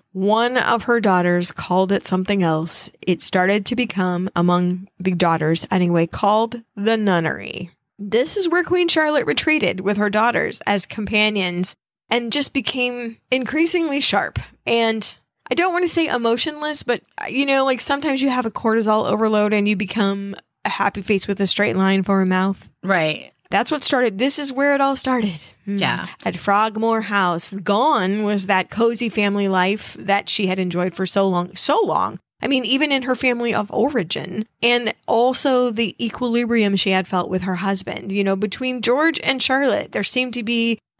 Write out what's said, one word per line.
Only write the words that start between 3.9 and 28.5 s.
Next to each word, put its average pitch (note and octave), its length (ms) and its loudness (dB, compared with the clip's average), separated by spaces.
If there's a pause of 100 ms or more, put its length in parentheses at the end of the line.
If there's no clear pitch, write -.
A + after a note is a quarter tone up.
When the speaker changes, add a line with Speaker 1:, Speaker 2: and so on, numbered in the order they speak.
Speaker 1:
among F3+ 540 2 (100)
the F#3 140 0
daughters E3 580 2
anyway, E3+ 380 2
called A3+ 520 0 (140)
the G#3+ 220 0
Nunnery. E3+ 760 -2 (300)
This A3 360 0
is F#4 120 0
where E4+ 160 2
Queen F4+ 240 0
Charlotte D4+ 380 2
retreated G#3 540 0
with G3 160 0
her G#3 140 0
daughters G#3+ 560 0
as G3+ 200 0
companions F#3+ 880 -2 (340)
and A#3 220 0
just C#4+ 200 0
became B3 640 -4 (120)
increasingly D4+ 680 0
sharp. - 400 0 (260)
And A3+ 500 0 (320)
I C4 60 -2
don't F4 180 2
want F4 120 0
to E4+ 40 2
say D#4+ 200 2
emotionless, D4 760 -2
but, A#3+ 200 -2 (200)
uh, - 60 -6
you C#4 180 0
know, C4+ 180 2
like, C4 160 0
sometimes C#4+ 420 -2
you C#4 60 2
have B3+ 180 0
a A3 40 -4
cortisol A3 580 0
overload G#3 440 2
and G#3 160 2
you G#3 80 2
become G3 580 -2 (300)
a - 40 -2
happy G3+ 340 -2
face G3 260 0
with G3 120 -2
a G3 60 2
straight G3+ 300 0
line F#3+ 260 2
for F#3+ 180 2
a F#3+ 60 2
mouth. F#3 420 0 (140)
Speaker 2:
Right. E3+ 500 -2 (200)
Speaker 1:
That's A#3 180 0
what D4 140 -2
started, A#3 340 0
this C#4 220 0
is C#4 120 -4
where C#4 220 2
it C4+ 60 2
all C4+ 160 2
started. A3+ 420 -2 (260)
Hmm. G3+ 120 -4
Speaker 2:
Yeah. D#3 320 -2 (160)
Speaker 1:
At F#3 120 -4
Frogmore A3 680 0
House. F#3+ 500 0
Gone G#3 720 2
was G3+ 220 0
that F#3 240 0